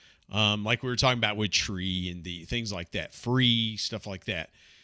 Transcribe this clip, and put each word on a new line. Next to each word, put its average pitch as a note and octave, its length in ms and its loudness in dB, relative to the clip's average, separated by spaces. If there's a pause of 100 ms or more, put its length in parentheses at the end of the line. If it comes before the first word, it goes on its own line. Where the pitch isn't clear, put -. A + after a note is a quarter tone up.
(320)
Um, G#2 320 2
like A2+ 200 0
we B2+ 60 -4
were B2 60 -2
talking B2 240 4
about G#2+ 180 0
with G#2 140 0
tree F#2 580 -2
and F2 140 -8
the F2 220 -10
things A2+ 280 -4
like E2+ 180 -8
that, F2 220 -6
free, A#2 640 4
stuff - 300 -6
like F#2+ 180 -8
that. F2+ 240 -4 (340)